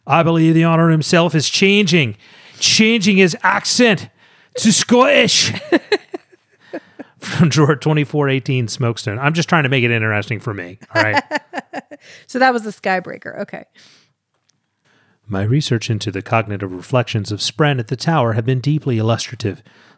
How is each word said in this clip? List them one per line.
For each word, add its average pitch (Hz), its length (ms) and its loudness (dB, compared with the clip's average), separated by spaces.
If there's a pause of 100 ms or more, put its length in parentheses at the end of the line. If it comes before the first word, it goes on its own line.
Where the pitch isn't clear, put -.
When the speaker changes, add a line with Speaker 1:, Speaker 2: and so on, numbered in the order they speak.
Speaker 1:
I 160 160 2
believe 165 300 4
the 165 100 4
honor 165 260 4
himself 165 460 2
is 147 140 0
changing, 180 680 2 (440)
changing 220 580 2
his 190 260 4
accent 202 680 2 (460)
to 220 160 2
Scottish. 254 880 2
<laughs> - 40 -12 (1600)
From - 300 0
drawer 147 260 2
twenty-four 147 540 -2
eighteen, 131 380 -2
smokestone. 117 520 -4
I'm 143 140 0
just 165 140 -2
trying 165 160 4
to 127 60 -2
make 131 140 2
it 120 80 2
interesting 110 480 -2
for 110 140 -8
me, 92 260 -14 (160)
all 330 80 2
right? 262 240 0
<laughs> 320 60 -8 (920)
Speaker 2:
So - 140 -8
that 262 120 4
was 233 120 -4
the 214 80 -8
Skybreaker. - 680 -6
Okay. - 240 -14 (1600)
Speaker 1:
My 98 160 -4
research 120 480 -2
into 107 180 -4
the 95 140 -6
cognitive 104 480 -4
reflections 104 600 -4
of 101 100 -6
Spren 147 360 -2
at 117 120 -6
the 135 60 -4
tower 131 380 0
have 113 120 -2
been 127 140 0
deeply 139 380 -2
illustrative. 110 640 -4 (360)